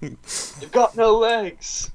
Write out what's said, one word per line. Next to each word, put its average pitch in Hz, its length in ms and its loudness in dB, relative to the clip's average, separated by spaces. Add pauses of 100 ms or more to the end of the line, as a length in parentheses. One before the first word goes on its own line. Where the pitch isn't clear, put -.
You've - 720 -12
got 240 240 2
no 226 220 4
legs. 226 760 -2